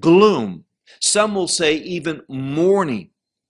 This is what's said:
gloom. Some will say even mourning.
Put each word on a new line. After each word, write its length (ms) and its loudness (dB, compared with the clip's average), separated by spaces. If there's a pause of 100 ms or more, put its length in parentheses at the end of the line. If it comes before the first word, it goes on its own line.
gloom. 640 2 (360)
Some 340 0
will 120 -2
say 300 0
even 520 -8
mourning. 840 -2 (380)